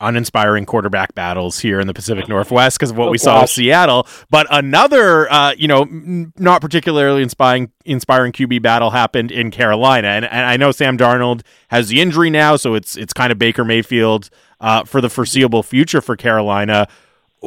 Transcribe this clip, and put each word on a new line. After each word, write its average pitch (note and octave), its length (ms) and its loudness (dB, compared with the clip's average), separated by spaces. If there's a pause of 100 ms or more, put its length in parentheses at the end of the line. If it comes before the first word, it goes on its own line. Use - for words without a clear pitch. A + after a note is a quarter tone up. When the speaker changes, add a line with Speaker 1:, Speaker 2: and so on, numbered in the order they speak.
Speaker 1:
uninspiring G#2+ 680 -2
quarterback G2+ 480 -4
battles F2+ 460 -8
here G2+ 180 -2
in G2 80 -2
the F#2+ 80 -6
Pacific F#2+ 340 -8
Northwest B2 520 0
'cause C3+ 100 -4
of A2 60 -10
what A#2+ 100 0
Speaker 2:
Oh, - 60 0
Speaker 1:
we A#2+ 60 0
saw B2+ 180 2
with C3 60 6
Speaker 2:
gosh. B2+ 100 0
Speaker 1:
Seattle. B2+ 520 2 (260)
But D3+ 200 2
another, D#3+ 840 2
uh, C#3+ 240 2
you D#3 120 -2
know, C#3 140 4
n-, E3 540 -8
not F3+ 240 2
particularly C#3+ 640 0
inspiring, B2+ 480 0 (140)
inspiring C3 480 0
Q C3 160 -4
B B2 100 -2
battle A#2 320 2
happened A#2+ 400 -2
in A#2 220 -4
Carolina. A2+ 560 2
And, G#2 160 -2
and A#2+ 200 -4
I B2 120 0
know C#3 160 2
Sam C3 260 -2
Darnold B2 440 2 (260)
has A#2+ 180 0
the A#2+ 140 0
injury E3+ 300 2
now, D3+ 260 2
so A#2+ 180 -2
it's, - 220 -6
it's - 160 -12
kind B2 180 -2
of A2 80 -4
Baker A#2 260 0
Mayfield, A2+ 640 0 (320)
uh, A2 220 0
for - 180 -4
the B2 80 0
foreseeable A#2 540 0
future C#3+ 380 0
for A#2+ 160 -6
Carolina. G#2 720 0 (580)